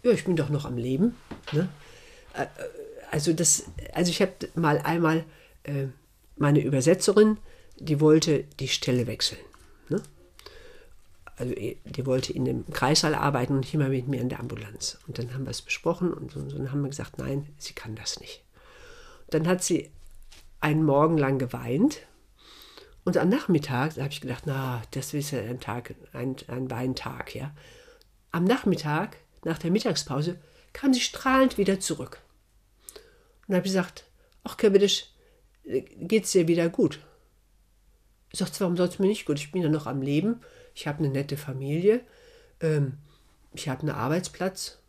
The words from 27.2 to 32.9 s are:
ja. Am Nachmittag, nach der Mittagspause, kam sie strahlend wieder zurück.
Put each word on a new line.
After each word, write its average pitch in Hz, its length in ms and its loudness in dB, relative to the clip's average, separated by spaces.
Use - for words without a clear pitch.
ja. 143 220 -10
Am 170 140 0
Nachmittag, 180 720 0
nach 160 140 -2
der 170 140 -2
Mittagspause, 175 680 -2
kam 269 200 2
sie 240 80 2
strahlend 262 560 2
wieder 196 220 2
zurück. - 420 -6